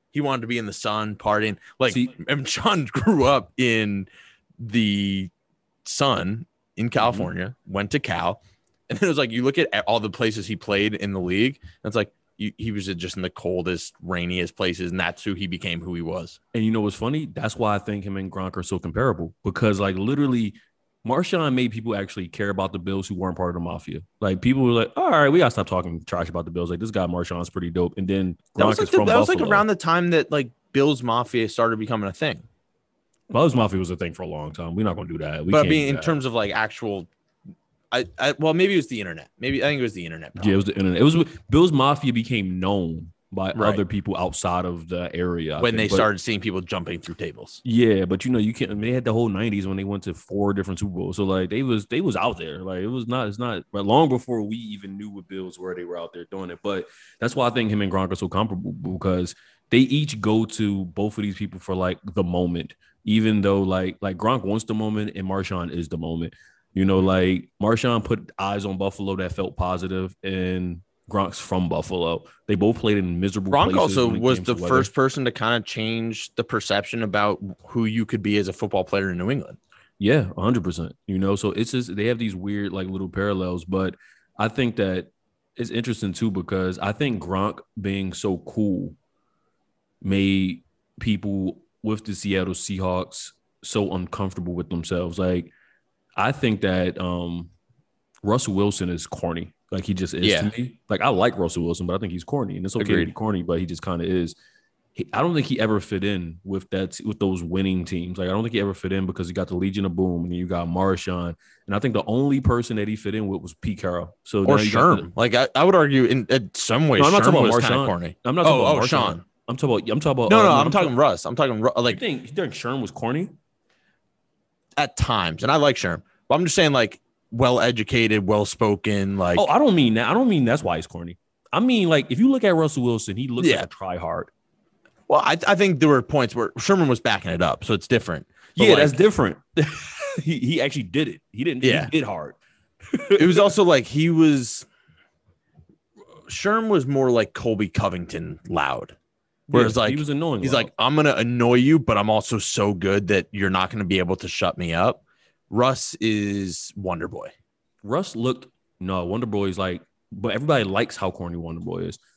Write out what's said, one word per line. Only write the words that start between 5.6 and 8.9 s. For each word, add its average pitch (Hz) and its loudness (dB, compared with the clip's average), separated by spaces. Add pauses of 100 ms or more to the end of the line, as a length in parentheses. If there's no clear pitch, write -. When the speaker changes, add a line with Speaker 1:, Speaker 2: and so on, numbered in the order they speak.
Speaker 1:
sun 110 -2 (300)
in 117 -4
Speaker 2:
Mm-hmm. - -6
Speaker 1:
California, 98 -2 (100)
went 98 -4
to 147 0
Cal. 85 -4 (480)
And 110 -6